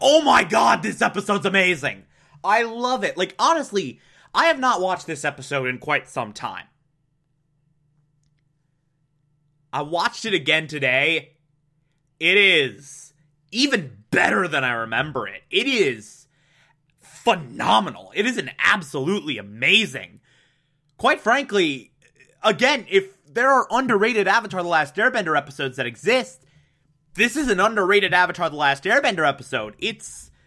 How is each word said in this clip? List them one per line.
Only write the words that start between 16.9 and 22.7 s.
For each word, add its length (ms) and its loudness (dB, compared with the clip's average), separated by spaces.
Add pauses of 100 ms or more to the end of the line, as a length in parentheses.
phenomenal. 1160 -2
It 100 0
is 140 -2
an 100 -6 (140)
absolutely 760 0
amazing. 840 -2 (760)
Quite 240 0
frankly, 720 0 (500)
again, 480 2